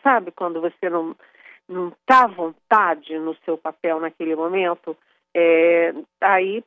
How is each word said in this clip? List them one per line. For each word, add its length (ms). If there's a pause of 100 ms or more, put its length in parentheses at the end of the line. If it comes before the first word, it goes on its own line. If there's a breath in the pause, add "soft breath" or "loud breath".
sabe, 300
quando 280
você 300
não, 240 (540 soft breath)
não 240 (140)
tá 180
à 20
vontade 920
no 260
seu 120
papel 440
naquele 340
momento, 600 (380)
é, 600 (260)
aí 460